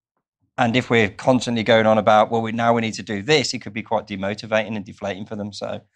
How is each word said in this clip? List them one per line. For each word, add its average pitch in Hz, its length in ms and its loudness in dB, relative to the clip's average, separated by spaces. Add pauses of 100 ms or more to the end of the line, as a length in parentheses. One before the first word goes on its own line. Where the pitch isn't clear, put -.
(560)
and 120 200 2
if 123 120 0
we're 117 200 4
constantly 117 560 -2
going 110 220 6
on 110 120 4
about, 107 320 4
"Well, 117 120 0
we, 110 100 -6
now 117 220 2
we 117 60 0
need 110 140 -4
to 110 80 -12
do 98 200 -6
this," 131 320 0
it 120 60 -8
could - 120 -16
be 110 100 -8
quite 107 240 -4
demotivating 104 720 -4
and 101 80 -8
deflating 101 420 -10
for 110 100 -12
them. 104 160 -10
So 107 280 -10 (160)